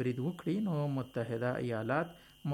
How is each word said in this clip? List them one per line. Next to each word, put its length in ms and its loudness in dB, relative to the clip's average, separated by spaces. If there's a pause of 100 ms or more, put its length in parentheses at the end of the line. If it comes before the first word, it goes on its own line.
برید 240 0
وکړي، 400 0
نو 320 2
متحده 560 0 (140)
ایالات، 500 0 (380)